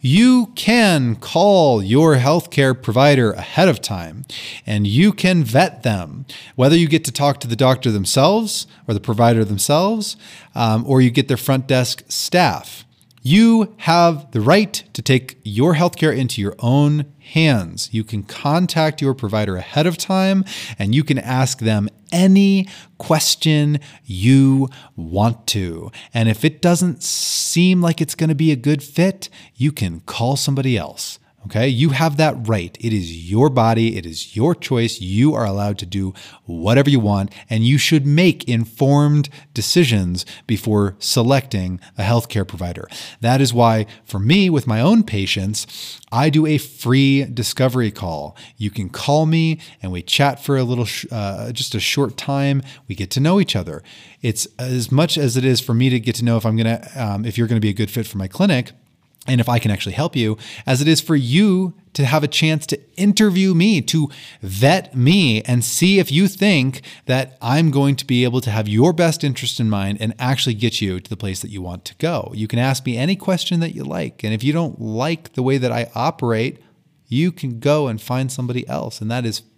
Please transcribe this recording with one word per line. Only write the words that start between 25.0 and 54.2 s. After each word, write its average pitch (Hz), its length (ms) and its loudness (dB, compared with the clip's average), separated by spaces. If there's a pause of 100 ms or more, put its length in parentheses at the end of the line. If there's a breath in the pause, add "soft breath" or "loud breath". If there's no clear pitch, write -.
to. 85 420 -6 (220 loud breath)
And 113 160 2
if 110 160 -2
it 156 160 0
doesn't 175 420 0
seem - 800 0
like 170 220 0
it's 151 120 -6
gonna 160 200 0
be 156 180 2
a 143 40 0
good 143 260 0
fit, 190 480 -2 (260 loud breath)
you 143 160 0
can 87 280 -6
call 127 360 -4
somebody 135 400 -2
else. - 420 -8 (280)
Okay, 113 220 0
you 135 220 2
have 147 260 0
that 139 320 0
right. 95 320 -2
It 117 140 -2
is 85 360 -6
your 123 200 4
body. 113 480 2
It 85 80 -10
is - 280 -14
your 147 200 0
choice. 117 480 -4
You 110 320 2
are 117 100 -2
allowed 101 360 -4
to - 40 -10
do 95 300 -6 (320 loud breath)
whatever 107 420 2
you 139 100 4
want, 101 360 0 (160 loud breath)
and 113 160 2
you 135 100 4
should 143 300 2
make 160 420 2
informed 143 800 2 (240 loud breath)
decisions 104 720 0 (220 loud breath)
before 104 540 0
selecting 117 800 -2 (180 loud breath)
a 107 40 -4
healthcare 107 460 0
provider. 87 400 -10 (320 loud breath)
That 127 220 2
is 117 100 0
why, 117 320 4 (220 loud breath)
for 104 120 -8
me, 175 300 4
with 147 180 0
my 110 140 0
own 208 220 4
patients, - 1000 -6 (100)
I 139 200 0
do 156 160 2
a 156 100 2
free 135 680 2
discovery 123 680 -2
call. 80 480 -10 (180 loud breath)
You 104 140 -4
can 92 180 -8
call 156 380 0
me, 160 340 0 (220 loud breath)
and 92 100 -8
we 90 80 -6
chat - 420 0
for 143 140 0
a 131 80 0
little, 120 220 -2
sh-, - 260 -8
uh, 104 400 -6
just - 220 -8
a 104 60 -2
short - 360 -2
time. 139 460 -2 (260 loud breath)
We 101 60 -8
get 90 160 -8
to 127 100 -2
know 170 180 2
each 180 160 0
other. 87 280 -6 (400 loud breath)